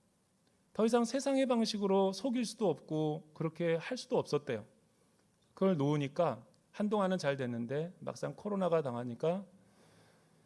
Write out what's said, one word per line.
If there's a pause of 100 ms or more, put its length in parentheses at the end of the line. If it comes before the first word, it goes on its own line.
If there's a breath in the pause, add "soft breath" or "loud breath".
(720)
더
이상
세상의
방식으로
속일
수도
없고
그렇게
할
수도
없었대요. (880)
그걸
놓으니까 (280)
한동안은
잘
됐는데
막상
코로나가
당하니까 (1000 soft breath)